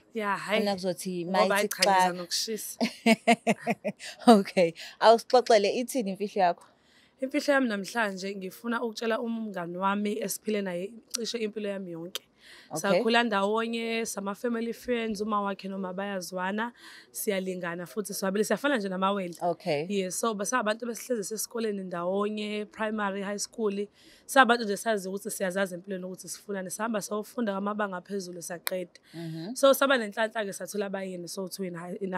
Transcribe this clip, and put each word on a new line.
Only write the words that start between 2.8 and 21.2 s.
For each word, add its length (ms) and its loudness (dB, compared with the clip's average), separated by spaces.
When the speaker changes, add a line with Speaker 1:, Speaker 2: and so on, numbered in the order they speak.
Speaker 2:
Okay. 460 8
Awusixoxele, 680 8
ithini 320 -2
imfihlo 300 -2
yakho? 240 2
Speaker 1:
Imfihlo 320 2
yami 160 4
namhlanje 680 -4
ngifuna 480 -6
ukutshela 360 -2
umngani 580 -6
wami 440 0
esiphile 400 -4
naye 300 -4
cishe 220 -4
impilo 320 -4
yami 220 -8
yonke. 300 -10
Speaker 2:
Okay. 100 -6
Speaker 1:
Sakhula 420 4
ndawonye, 840 0
sama-family 680 -4
friends, 480 -4
uma 200 0
wakhe 260 -4
noma 260 -6
bayazwana, 800 -4
siyalingana 760 -2
futhi 280 -6
sobabili, 320 2
siyafana 320 4
nje 120 -4
namawele. 520 0
Speaker 2:
Okay. 480 0
Speaker 1:
Yes, 300 -2
so 140 0
basa 260 -2
abantu 260 -2
besihlezi 380 -4